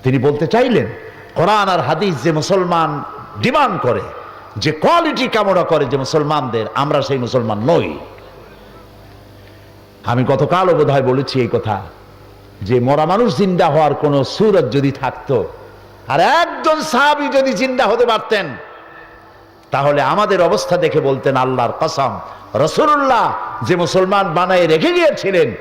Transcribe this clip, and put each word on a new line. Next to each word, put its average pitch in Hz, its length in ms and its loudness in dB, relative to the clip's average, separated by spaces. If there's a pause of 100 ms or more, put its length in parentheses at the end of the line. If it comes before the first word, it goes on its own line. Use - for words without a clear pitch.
তিনি 131 140 2
বলতে 143 300 0
চাইলেন, 226 400 2 (480)
কোরআন 196 340 2
আর 180 100 0
হাদিস 156 440 -2
যে 135 80 0
মুসলমান 160 720 0 (380)
ডিমান্ড 254 400 0
করে, 113 200 0 (560)
যে 147 140 -2
কোয়ালিটি 302 560 0
কামনা 202 360 0
করে 151 220 2
যে 131 120 -2
মুসলমানদের, 135 680 -2 (100)
আমরা 143 260 0
সেই 139 160 -2
মুসলমান 117 420 -2
নই। 110 400 0 (2000)
আমি 120 180 0
গতকালও 151 500 2
বোধহয় 143 280 2
বলেছি 131 400 0
এই 117 60 0
কথা, 107 340 -2 (800)
যে 117 180 0
মরা 139 260 2
মানুষ 190 320 0
জিন্দা 185 300 2
হওয়ার 147 260 2
কোনো 143 300 0
সুরত 185 480 2
যদি 139 200 0
থাকতো, 123 560 -4 (600)
আর 135 120 0
একজন 311 600 2
সাহাবী 285 460 2
যদি 262 260 2
জিন্দা 254 320 0
হতে 233 200 2
পারতেন, 214 400 0 (1300)
তাহলে 143 300 0
আমাদের 185 400 0
অবস্থা 165 360 0
দেখে 156 220 0
বলতেন, 135 380 0
"আল্লাহর 127 420 0
কসম, 131 400 -2 (340)
রাসূলুল্লাহ 247 800 2 (320)
যে 165 100 2
মুসলমান 185 580 0
বানায় 180 340 2
রেখে 160 260 2
গিয়েছিলেন 190 680 2